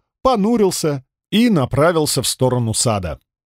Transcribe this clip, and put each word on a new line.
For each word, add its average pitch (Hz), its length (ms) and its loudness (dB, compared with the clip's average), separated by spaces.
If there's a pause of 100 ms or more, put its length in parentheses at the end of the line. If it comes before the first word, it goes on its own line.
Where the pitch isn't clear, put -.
(220)
понурился 196 840 0 (260)
и 233 180 4
направился 151 720 0
в 101 60 -4
сторону 123 460 -2
сада. 92 460 -4 (300)